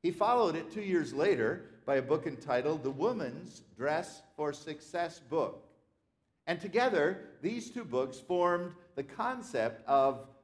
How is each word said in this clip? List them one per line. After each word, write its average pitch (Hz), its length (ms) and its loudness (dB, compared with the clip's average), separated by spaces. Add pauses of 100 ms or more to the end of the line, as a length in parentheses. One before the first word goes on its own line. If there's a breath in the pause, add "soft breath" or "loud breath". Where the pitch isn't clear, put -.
He 175 80 2
followed 208 440 2
it - 160 -6
two 208 120 -6
years 160 300 2
later 151 520 2 (200 loud breath)
by 139 100 2
a 131 60 4
book 151 260 0
entitled 139 560 -2
The 135 80 -2
Woman's 156 720 -4 (120)
Dress 151 460 -4 (140)
for 151 180 -2
Success 160 680 -8
Book. 135 440 -2 (800)
And 170 160 -2
together, 190 680 2 (120)
these 220 300 -4
two 240 120 -8
books 131 360 -2
formed 175 540 2 (220 loud breath)
the 139 80 -4
concept 175 840 -2
of 135 400 4 (160)